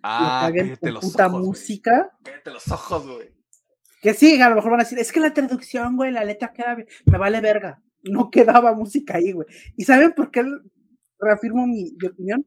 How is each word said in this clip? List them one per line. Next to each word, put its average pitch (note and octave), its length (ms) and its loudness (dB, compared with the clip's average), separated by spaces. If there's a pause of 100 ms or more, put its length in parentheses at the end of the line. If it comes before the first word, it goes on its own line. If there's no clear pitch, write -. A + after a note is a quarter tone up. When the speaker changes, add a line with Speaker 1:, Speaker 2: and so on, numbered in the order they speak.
Speaker 1:
Ah, B2 380 -2
Speaker 2:
lo C3 60 0
caguen F3 180 -2
Speaker 1:
cállate C3 160 -12
Speaker 2:
con E3 140 -6
Speaker 1:
los C#3+ 100 -10
Speaker 2:
puta F#3 220 2
Speaker 1:
ojos, F3+ 120 -4
güey. F#3 80 -4
Speaker 2:
música. A3+ 640 -2 (140)
Speaker 1:
Cállate - 260 -18
los - 180 -16
ojos, D#3 380 -8
güey. A#2+ 220 -18 (720)
Speaker 2:
Que G#3 120 2
sí, D4 280 6
a A#3+ 80 8
lo A3+ 60 2
mejor G#3+ 160 0
van A#3+ 100 2
a - 20 2
decir, B3 160 -6
"Es A#3 140 -6
que D#4 80 2
la D4+ 120 0
traducción, B3+ 600 -4
güey, C4 160 -2
la A3+ 140 -4
letra G#3 260 -8
queda A#3+ 240 -6
bien". A3+ 140 -16 (160)
Me F3+ 120 6
vale G3+ 220 0
verga. G#3 420 -2 (220)
No G3+ 260 -2
quedaba A#3+ 460 6
música A3 400 -6
ahí, F3 160 0
güey. E3 160 -8 (300)
¿Y - 80 -8
saben C#4+ 260 6
por - 180 -4
qué A#3+ 120 -2
l-, C#4 180 -6 (600)
reafirmo A3 460 0
mi, G3+ 320 -6
mi F3+ 100 -6
opinión? G3 400 -6